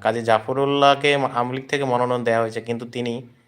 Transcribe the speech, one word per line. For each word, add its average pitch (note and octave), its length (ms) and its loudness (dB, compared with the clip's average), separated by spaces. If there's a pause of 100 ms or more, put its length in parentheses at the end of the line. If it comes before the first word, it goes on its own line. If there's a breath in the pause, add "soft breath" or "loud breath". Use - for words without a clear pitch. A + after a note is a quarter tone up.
কাজী A2+ 200 0
জাফরুল্লাহকে C#3 960 2
আওয়ামী B2+ 420 -2
লীগ C3+ 120 -10
থেকে C#3 160 -2
মনোনয়ন B2 400 0
দেওয়া A2+ 180 2
হয়েছে, A2+ 180 -4
কিন্তু A#2 260 -6
তিনি A#2+ 420 -8 (200 soft breath)